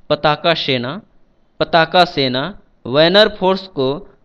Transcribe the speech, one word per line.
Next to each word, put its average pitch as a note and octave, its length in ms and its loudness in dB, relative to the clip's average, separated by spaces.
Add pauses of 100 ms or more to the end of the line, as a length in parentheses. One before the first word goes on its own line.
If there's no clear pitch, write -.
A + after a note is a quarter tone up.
(120)
पताका D3+ 440 0
सेना, C3+ 480 -4 (580)
पताका E3 440 2
सेना C#3 540 -4 (280)
वैनर E3+ 420 4
फोर्स F#3+ 380 -2
को C#3 580 -6